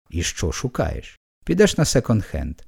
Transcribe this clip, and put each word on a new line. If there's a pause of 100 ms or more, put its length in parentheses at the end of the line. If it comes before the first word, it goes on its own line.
і
що
шукаєш. (260)
Підеш
на
секонд-хенд, (120)